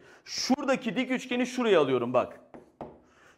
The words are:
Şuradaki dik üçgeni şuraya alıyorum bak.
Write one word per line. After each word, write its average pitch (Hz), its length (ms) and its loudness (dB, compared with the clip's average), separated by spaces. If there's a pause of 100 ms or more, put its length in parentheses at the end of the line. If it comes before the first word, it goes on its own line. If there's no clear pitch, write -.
(260)
Şuradaki - 720 0
dik 254 160 -2
üçgeni 247 360 -2
şuraya 220 340 2
alıyorum 127 320 0
bak. 113 260 0 (1000)